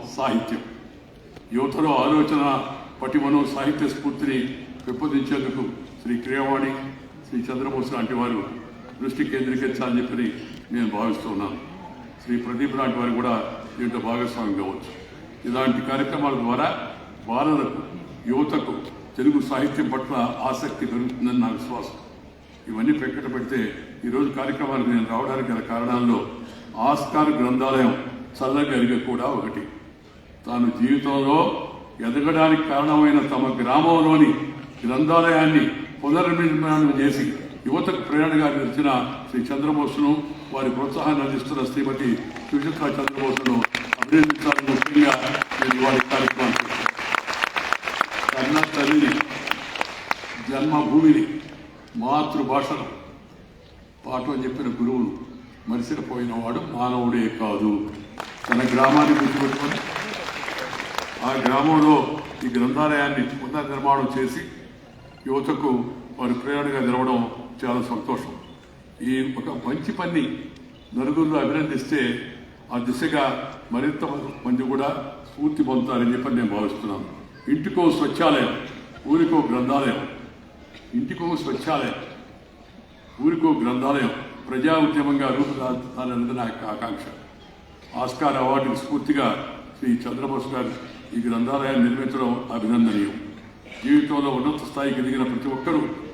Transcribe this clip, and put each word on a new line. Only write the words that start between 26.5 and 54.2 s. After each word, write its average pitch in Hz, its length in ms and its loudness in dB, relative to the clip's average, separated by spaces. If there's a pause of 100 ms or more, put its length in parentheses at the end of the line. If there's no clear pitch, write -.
ఆస్కార్ 143 520 2
గ్రంథాలయం 127 640 4 (440)
చల్లగరిగ 131 600 2
కూడా 120 260 -2
ఒకటి. 110 380 -2 (840)
తాను 120 220 2 (140)
జీవితంలో 139 560 4 (600)
ఎదగడానికి 151 720 4
కారణమైన 147 580 6
తమ 127 340 0
గ్రామంలోని 156 680 6 (580)
గ్రంథాలయాన్ని 156 800 6 (320)
పునర్నిర్మాణం 156 1000 4
చేసి - 340 2 (340)
యువతకు 180 340 0
ప్రేరణగా 151 480 4
నిలిచిన 135 400 0 (420)
శ్రీ 127 100 -2
చంద్రబోస్ను, 147 840 2 (300)
వారి 131 160 0
ప్రోత్సాహాన్ని 143 540 0
అందిస్తున్న 135 420 -2
శ్రీమతి 135 500 0
సుచిత్ర 151 720 -2
చంద్రబోస్ను 135 680 0 (460)
అభినందించాలని 143 680 2
ముఖ్యంగా - 720 4 (180)
నేను 127 200 0
ఇవాళ 131 160 4
కార్యక్రమం 127 560 2 (1800)
కన్న 294 220 2
తల్లిని, 294 540 4 (1400)
జన్మభూమిని, 147 760 6 (720)
మాతృభాషను 135 880 0 (1160)
పాఠం 127 380 -2